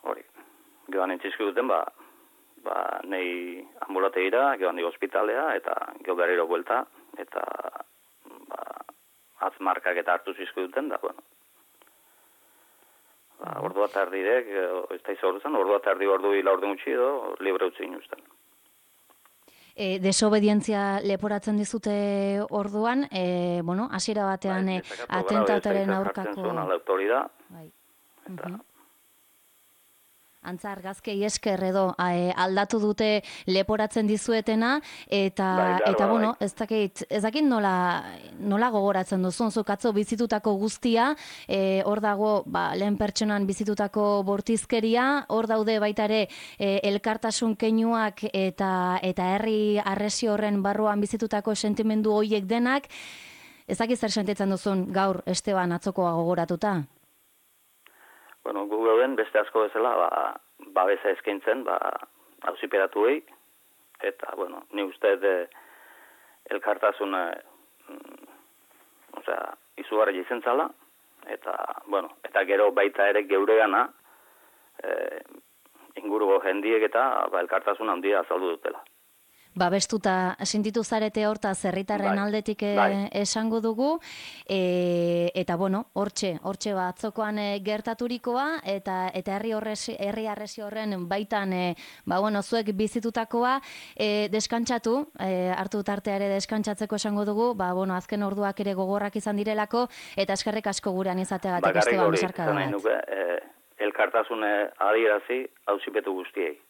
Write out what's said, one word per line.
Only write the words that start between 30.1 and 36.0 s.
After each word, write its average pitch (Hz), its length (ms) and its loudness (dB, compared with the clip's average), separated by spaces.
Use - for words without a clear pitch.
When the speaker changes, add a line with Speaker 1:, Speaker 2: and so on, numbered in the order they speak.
Speaker 2:
Antza 180 280 -10
argazkei 196 540 -8
esker 202 400 0
edo, 190 160 2
a, 180 180 2
e, 175 160 2
aldatu 190 480 2
dute 208 420 2
leporatzen 214 600 2
dizuetena, 226 680 2
eta, 196 340 2
Speaker 1:
Bai, 185 220 4
behar 180 160 2
Speaker 2:
eta, 208 240 4